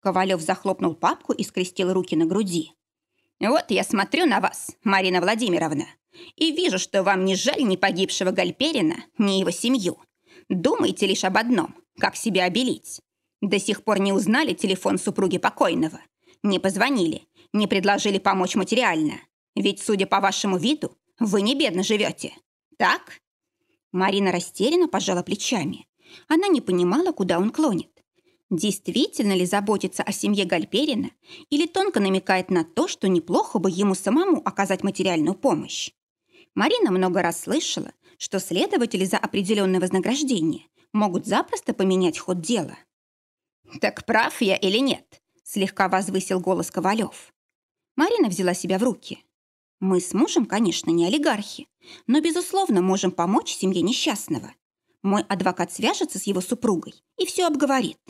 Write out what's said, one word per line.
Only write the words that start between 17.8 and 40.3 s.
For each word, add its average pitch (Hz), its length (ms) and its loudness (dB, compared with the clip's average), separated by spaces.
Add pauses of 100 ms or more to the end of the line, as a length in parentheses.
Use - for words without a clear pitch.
помочь 190 360 0
материально. 185 680 0 (340)
Ведь, 202 280 -2
судя 196 240 0
по 196 140 2
вашему 196 360 0
виду, 269 400 -2 (220)
вы 208 240 2
не 233 120 2
бедно 214 280 0
живёте. - 500 -2 (460)
Так?» - 420 -2 (720)
Марина 190 400 2
растерянно 277 560 0
пожала 180 340 -2
плечами. 190 640 -4 (420)
Она 349 200 2
не 302 120 4
понимала, 190 520 2
куда 180 260 0
он 202 120 2
клонит. 240 400 -2 (600)
Действительно 202 840 0
ли 180 120 2
заботится 202 560 -2
о 208 100 -4
семье 202 320 0
Гальперина 208 680 -2 (380)
или 302 180 2
тонко 381 340 0
намекает 190 500 0
на 175 140 2
то, 277 220 -2
что - 220 -2
неплохо 185 500 0
бы 190 120 2
ему 190 240 2
самому 302 500 2
оказать 190 380 -2
материальную 180 520 0
помощь? - 560 -2 (640)
Марина 320 360 2
много 185 320 2
раз 170 200 -2
слышала, - 500 -4 (260)
что - 220 -4
следователи 233 640 0
за 196 120 -2
определённое 190 640 0
вознаграждение 185 840 0 (260)